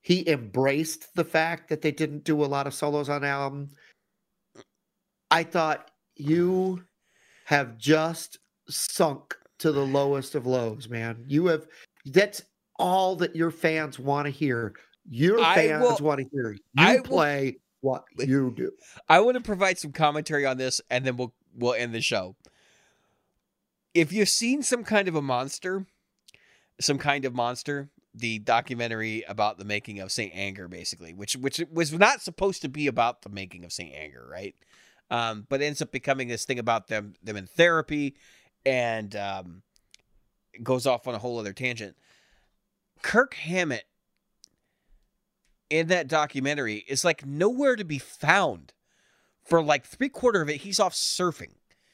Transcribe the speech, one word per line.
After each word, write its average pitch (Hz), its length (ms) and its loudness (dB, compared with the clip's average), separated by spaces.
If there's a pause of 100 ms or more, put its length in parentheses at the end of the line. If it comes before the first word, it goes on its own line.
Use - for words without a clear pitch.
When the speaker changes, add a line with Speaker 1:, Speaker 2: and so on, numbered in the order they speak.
Speaker 1:
he 180 260 2
embraced 139 840 0
the 170 100 0
fact 160 440 -2
that 151 140 -4
they 156 80 2
didn't 147 340 -6
do 147 200 2
a - 20 2
lot 139 200 -2
of 139 80 -6
solos 147 340 -2
on 143 140 -2
the 143 60 -2
album, 139 420 -4 (1600)
I 165 140 4
thought, 160 460 -2 (260)
"You 180 680 0 (600)
have 127 340 0
just 156 600 0 (300)
sunk - 680 -2 (220)
to 156 140 2
the 139 140 0
lowest 139 480 0
of 131 120 -4
lows, 117 420 -2
man. 117 400 -8
You 151 180 4
have, 156 200 2 (400)
that's 190 360 4 (360)
all 185 380 2
that 170 200 -2
your 165 140 0
fans 156 480 -2
wanna 143 320 -2
hear. 123 440 -2 (340)
Your 180 360 4
Speaker 2:
I 185 100 6
Speaker 1:
fans 156 260 4
Speaker 2:
will, 233 220 4
Speaker 1:
wanna 143 300 0
hear 120 240 -4 (180)
you 151 120 8
Speaker 2:
I 247 140 8
will, 254 80 -10
Speaker 1:
play 143 520 2 (200)
what 131 240 -2 (140)
you 127 380 2
do." 123 160 -4 (360)
Speaker 2:
I 165 120 10
wanna 247 200 4
provide 190 380 0
some 147 140 -10
commentary 151 540 0
on 131 120 0
this, 131 220 -2 (100)
and 127 160 0
then 127 100 0
we'll, 123 180 -6 (200)
we'll 120 200 0
end 117 200 -4
the 113 80 -4
show. 95 340 -2 (1600)
If 165 180 4
you've 202 160 2
seen 262 340 0
Some 240 220 0
Kind 202 240 2
of 170 60 -2
a 151 80 0
Monster, 139 640 -4 (920)
Some 143 180 0
Kind 143 260 -2
of 127 100 -4
Monster, 123 560 -4 (240)
the 113 260 -4
documentary 113 880 -2
about 104 300 0
the 98 60 -14
making 104 360 -6
of 95 120 -10
Saint 98 220 -6
Anger, 98 340 -8
basically, 85 460 -12
which, 101 220 -6
which 131 340 -4
was 160 220 -2
not 214 280 4
supposed 196 420 -4
to 151 60 -8
be 147 180 -6
about 120 360 0
the - 60 -20
making 95 360 -14
of 85 80 -16
Saint 78 220 -12
Anger, 71 360 -18
right? 92 240 -14 (560)
Um, 113 380 -4
but 135 140 -2
ends 147 200 -4
up - 100 -6
becoming 135 360 -2
this 117 160 -6
thing 127 140 -4
about 117 300 0
them, 104 340 -6
them 104 140 -8
in 95 100 -10
therapy, 156 680 2 (500)
and, 113 500 0
um, 95 460 -8 (1000)
goes 127 240 0
off 123 200 2
on 127 80 -4
a - 40 -6
whole 120 200 -6
other 104 140 -6
tangent. 113 440 -8 (1040)
Kirk 262 320 2
Hammett 156 500 -4 (1900)
in 160 180 2
that 170 200 2
documentary 139 720 -2 (100)
is, 135 160 -2
like, 160 220 2
nowhere 240 500 2
to 214 80 -8
be 151 140 -6
found 143 760 0 (720)
for, 165 180 4
like, 147 240 0
three - 220 -4
quarter 233 320 2
of 147 80 -2
it. 147 140 -4
He's 196 180 -4
off 185 140 2
surfing - 600 -4 (400)